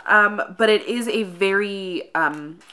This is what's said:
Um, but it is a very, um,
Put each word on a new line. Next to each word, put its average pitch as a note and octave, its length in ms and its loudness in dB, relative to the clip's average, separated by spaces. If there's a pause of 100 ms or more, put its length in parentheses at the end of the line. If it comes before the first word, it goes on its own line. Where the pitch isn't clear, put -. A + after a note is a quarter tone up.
Um, G#3 500 2
but A3 140 4
it G#3+ 160 4
is A#3+ 220 -4
a A3+ 160 0
very, F#3+ 880 -2
um, D3+ 460 -4 (120)